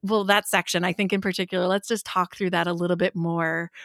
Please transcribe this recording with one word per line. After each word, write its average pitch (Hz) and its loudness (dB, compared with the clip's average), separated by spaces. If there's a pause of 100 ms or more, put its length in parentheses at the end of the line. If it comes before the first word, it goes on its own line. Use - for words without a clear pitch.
well, 202 2
that 202 4
section, 175 0
I 180 0
think 196 0
in 196 2
particular, 185 -2
let's 196 0
just 220 -2
talk 185 -2
through 185 0
that 170 0
a 175 0
little 175 0
bit 180 0
more. 165 0 (140)